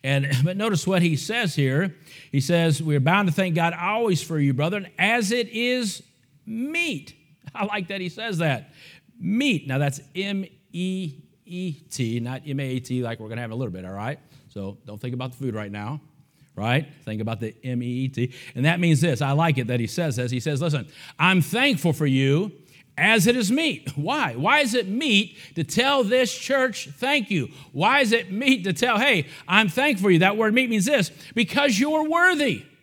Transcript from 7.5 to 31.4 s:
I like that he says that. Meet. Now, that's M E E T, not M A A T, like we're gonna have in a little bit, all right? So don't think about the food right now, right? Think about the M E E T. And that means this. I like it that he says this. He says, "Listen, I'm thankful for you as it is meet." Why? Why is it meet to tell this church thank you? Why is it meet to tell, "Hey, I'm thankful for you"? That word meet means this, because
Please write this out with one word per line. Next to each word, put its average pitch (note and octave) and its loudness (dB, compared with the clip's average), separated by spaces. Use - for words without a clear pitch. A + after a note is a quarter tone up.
I G#3+ -4
like G3 -6
that G3 -8
he F3+ -6
says G#3 -6
that. D3 -2
Meet. G#3 0
Now, C3+ -2
that's C#3+ -2
M G3 -4
E F3+ -6
E F3+ -6
T, A#2+ -4
not B2 -8
M C#3 -4
A - -4
A C3 -4
T, B2+ -4
like A#2 -6
we're G#2+ -14
gonna A2+ -8
have A#2 -8
in A2 -8
a - -6
little A#2 -4
bit, F#2 -10
all F#2 -10
right? A#2 -6
So G2+ -12
don't G#2 -14
think B2 -8
about B2+ -8
the - -20
food B2+ -6
right G#2 -8
now, G#2 -8
right? B2+ 0
Think A2 -6
about A2 -4
the A2 -6
M B2+ -4
E A#2+ -4
E B2+ -4
T. B2 -4
And B2+ -2
that E3+ 2
means D#3+ 4
this. C#3+ 2
I C#3 0
like D3+ 2
it A#2 -2
that B2 0
he A2+ -2
says D3+ -4
this. B2 -2
He B2+ -2
says, C#3+ -2
"Listen, D3 -2
I'm F#3 4
thankful A3 0
for D3+ 0
you C#3 2
as G#3 4
it A#3+ 4
is A3 0
meet." C4+ -2
Why? E3+ -2
Why G#3+ 2
is A#3+ 0
it G#3+ 0
meet G#3+ 0
to D#3+ -2
tell C4+ 2
this B3 2
church C4 -2
thank C4+ -2
you? D3 0
Why G#3+ 2
is A3+ 2
it F#3+ 0
meet A#3+ 2
to F#3+ -2
tell, A#3+ 0
"Hey, A3+ 2
I'm G3+ 4
thankful B3 0
for G3+ 6
you"? E3 8
That G3 4
word A3 2
meet B3 2
means G#3 2
this, B3 2
because A#3+ 2